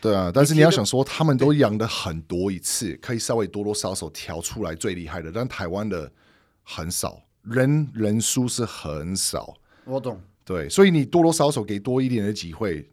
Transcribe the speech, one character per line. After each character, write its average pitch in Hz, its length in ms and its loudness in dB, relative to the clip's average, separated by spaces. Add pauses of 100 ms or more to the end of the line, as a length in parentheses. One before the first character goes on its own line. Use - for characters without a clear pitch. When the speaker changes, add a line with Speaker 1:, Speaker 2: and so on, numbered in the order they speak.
Speaker 1:
对 110 120 2
啊， 95 120 4
Speaker 2:
你 - 20 0
踢 - 0 -
得 87 60 -2
Speaker 1:
但 139 120 8
是 156 80 2
你 156 60 4
要 156 100 10
想 113 160 2
说， 127 200 0
他 - 180 -4
们 147 140 4
都 139 160 4
养 117 240 4
得 110 100 -2
很 80 360 -6
多 92 280 -2
一 90 80 -6
次， - 420 -4
可 127 120 -6
以 117 60 -4
稍 123 160 -2
微 107 120 0
多 101 160 -6
多 104 100 0
少 98 220 -4
少 82 140 -8
挑 85 320 -10
出 - 220 -6
来 82 120 -4
最 98 180 -4
厉 87 140 -8
害 85 140 -8
的， 80 100 -10
但 113 160 -4
台 98 200 -8
湾 101 200 -4
的 82 240 -6 (520)
很 85 280 -10
少， - 300 -8 (220)
人， 131 500 2
人 107 260 0
数 123 260 0
是 120 200 -2
很 80 500 -8
少。 - 380 -6 (320)
Speaker 2:
我 131 160 -4
懂。 107 200 -8 (240)
Speaker 1:
对， 82 220 -4
所 196 180 8
以 190 60 8
你 147 140 2
多 170 180 4
多 165 80 6
少 151 180 2
少 127 140 -2
给 101 160 -4
多 127 220 0
一 131 80 0
点 113 160 0
的 107 80 -2
机 85 180 -10
会， 80 420 -4